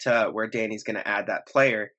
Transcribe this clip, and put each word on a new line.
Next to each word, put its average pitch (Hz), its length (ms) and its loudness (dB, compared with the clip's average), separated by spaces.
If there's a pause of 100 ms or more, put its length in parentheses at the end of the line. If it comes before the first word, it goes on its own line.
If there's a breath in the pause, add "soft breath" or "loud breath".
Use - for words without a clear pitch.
to 117 300 2
where 110 160 -2
Danny's 110 380 -4
gonna 107 200 -4
add 101 220 -2
that 98 220 -4
player. 120 500 2